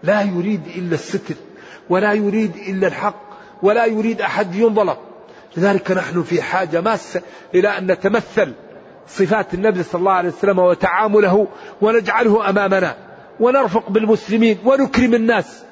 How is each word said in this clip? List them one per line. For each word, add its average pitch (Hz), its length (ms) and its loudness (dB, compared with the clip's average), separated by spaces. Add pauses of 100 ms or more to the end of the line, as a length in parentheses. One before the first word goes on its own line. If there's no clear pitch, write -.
لا 202 180 2
يريد 190 400 -2 (140)
إلا 175 180 -6
الستر، 160 420 -6 (540)
ولا 196 240 2
يريد 208 420 0
إلا 190 320 -4
الحق، 202 340 -6 (400)
ولا 220 240 2
يريد 220 360 -2
أحد 190 340 -4
ينظلم. 208 400 2 (640)
لذلك 190 340 0
نحن 170 320 -2
في 170 180 -2
حاجة 170 400 -2
ماسة 196 400 -4 (340)
إلى 196 220 2
أن 185 140 -2
نتمثل 196 640 0 (540)
صفات 196 460 -2
النبي 185 300 0
صلى 170 160 -6
الله 190 120 2
عليه 180 180 0
وسلم 196 300 0
وتعامله، 190 880 2 (340)
ونجعله 214 680 2
أمامنا، 190 460 0 (440)
ونرفق 233 500 2
بالمسلمين، 220 760 2
ونكرم 254 480 2
الناس. 226 580 -2